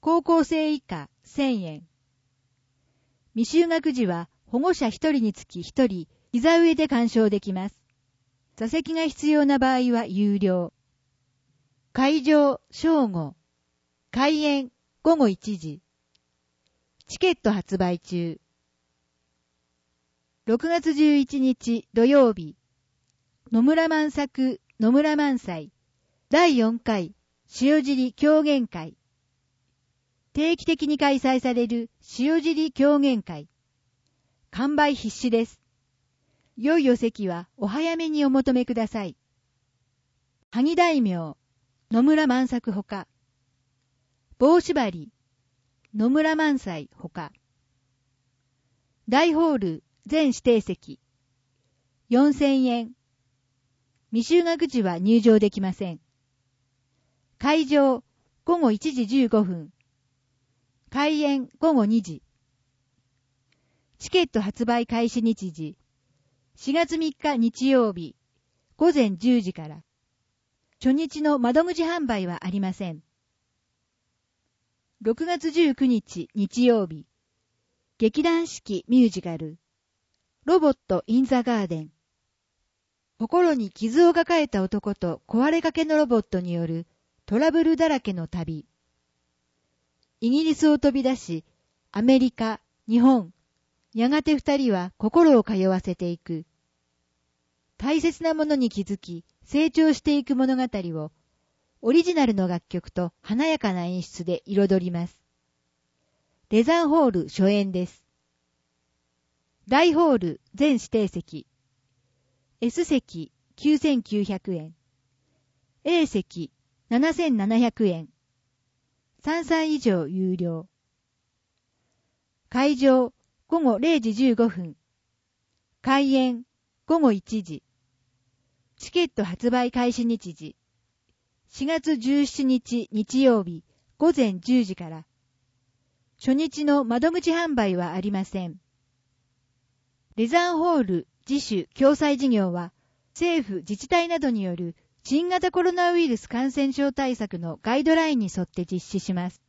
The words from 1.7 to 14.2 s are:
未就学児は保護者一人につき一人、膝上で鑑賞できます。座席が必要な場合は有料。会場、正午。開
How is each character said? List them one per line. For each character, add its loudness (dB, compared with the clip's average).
未 0
就 -2
学 -2
児 0
は -4
保 -4
護 0
者 -2
一 -2
人 0
に 0
つ -16
き -14
一 0
人、 -6
膝 4
上 4
で 0
鑑 2
賞 2
で -2
き -8
ま -8
す。 -16
座 -6
席 -4
が -2
必 -4
要 4
な 2
場 2
合 0
は -2
有 0
料。 0
会 0
場、 4
正 0
午。 -8
開 0